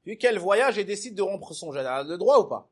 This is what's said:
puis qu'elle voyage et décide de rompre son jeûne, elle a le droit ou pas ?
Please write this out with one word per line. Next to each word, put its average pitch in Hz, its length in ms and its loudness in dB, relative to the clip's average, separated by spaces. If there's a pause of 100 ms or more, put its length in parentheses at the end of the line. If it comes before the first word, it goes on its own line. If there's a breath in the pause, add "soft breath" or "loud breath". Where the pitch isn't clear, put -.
puis 208 160 -12
qu'elle 233 220 2
voyage 202 400 2
et 196 40 -2
décide 202 300 -8
de 190 80 -4
rompre 190 320 -4
son 156 180 -12
jeûne, 139 100 -6
elle 131 60 -4
a 135 160 -4
le 165 140 -8
droit 254 220 6
ou 196 60 4
pas ? 110 260 -8